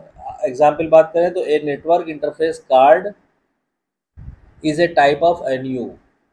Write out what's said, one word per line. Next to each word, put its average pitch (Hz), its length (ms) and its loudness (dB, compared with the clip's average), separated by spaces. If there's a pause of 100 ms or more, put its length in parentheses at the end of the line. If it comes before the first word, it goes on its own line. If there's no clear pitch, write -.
(440)
example 151 440 0
बात 156 260 4
करें 175 200 0
तो 185 80 -4
a 151 180 -2
network 156 480 -2
interface 156 560 -6
card 147 420 4 (1600)
is 151 160 -2
a 170 140 2
type 143 300 2
of 170 260 -2
एनयू। 131 340 -6 (480)